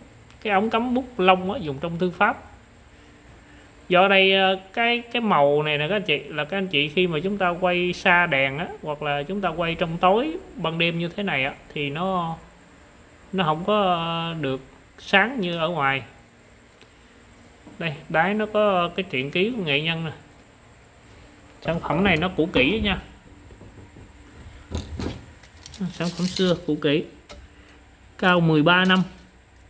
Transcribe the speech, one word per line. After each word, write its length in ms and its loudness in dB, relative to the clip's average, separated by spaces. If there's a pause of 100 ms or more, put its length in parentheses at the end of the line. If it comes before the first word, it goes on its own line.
(420)
Cái 100 -4
ống 180 2
cắm 240 0
bút 100 -2 (120)
lông 360 4
á, 60 -6
dùng 220 -6
trong 180 -6
thư 120 0
pháp. 400 0 (1400)
Do 200 6
đây, 240 6
ờ, 260 4 (140)
cái, 300 0 (100)
cái 100 -2
màu 400 4
này 160 0
nè 100 -2
các 80 0
anh 60 -2
chị, 160 0 (100)
là 160 -4
các 120 -6
anh 120 -2
chị 200 0
khi 180 0
mà 140 -2
chúng 180 -4
ta 100 0
quay 440 0
xa 340 4
đèn 320 0
á, 80 -6 (160)
hoặc 200 -8
là 200 -2
chúng 180 -8
ta 80 -2
quay 260 -4
trong 240 -4
tối, 340 2 (240)
ban 220 -4
đêm 200 0
như 100 -4
thế 140 -8
này 220 -2
á, 100 -6 (200)
thì 160 -4
nó, 460 -4 (960)
nó 120 0
không 200 -2
có, 180 2
ờ, 580 -2
được 200 -4 (380)
sáng 420 2
như 180 -2
ở 100 0
ngoài. 340 0 (1800)
Đây, 160 -6 (140)
đáy 260 2
nó 120 -2
có 500 2
cái 140 -2
truyện 200 -4
ký 260 0
của 60 -4
nghệ 180 0
nhân 240 -4
nè. 80 -6 (1500)
Sản 160 -4
phẩm 240 0
này 120 4
nó 200 -2
cũ 160 0
kỹ 320 2
nha. 140 -2 (3000)
Sản 160 -4
phẩm 180 -2
xưa, 300 0 (100)
cũ 160 0
kỹ. 220 2 (1120)
Cao 220 4
mười 220 4
ba 220 6
năm. 180 4 (680)